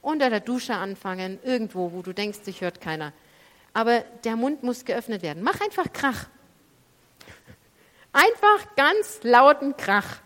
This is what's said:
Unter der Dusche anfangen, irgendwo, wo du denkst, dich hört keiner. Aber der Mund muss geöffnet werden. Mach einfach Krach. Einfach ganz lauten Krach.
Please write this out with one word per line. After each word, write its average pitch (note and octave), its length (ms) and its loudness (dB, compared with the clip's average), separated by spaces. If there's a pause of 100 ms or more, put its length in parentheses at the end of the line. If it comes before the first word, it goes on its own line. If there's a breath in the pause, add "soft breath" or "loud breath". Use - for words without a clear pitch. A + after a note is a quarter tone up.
Unter C#4+ 300 0
der G#3+ 100 -2
Dusche A#3+ 340 -4
anfangen, F#3+ 680 -8
irgendwo, G#3+ 500 -4
wo F#3 80 -10
du F3+ 140 -12
denkst, G#3 320 -6
dich F#3+ 160 -12
hört F3 180 -6
keiner. D#3 320 -8 (640 soft breath)
Aber A3+ 260 2 (240)
der A3+ 120 -4
Mund C#4 260 -4
muss B3 240 -6
geöffnet A3+ 340 -6
werden. E3 220 -8
Mach F4 180 -2
einfach G4+ 320 -6
Krach. B3 340 -4 (1900 loud breath)
Einfach G#4 600 4
ganz F4 480 0
lauten C4+ 520 6
Krach. - 500 -2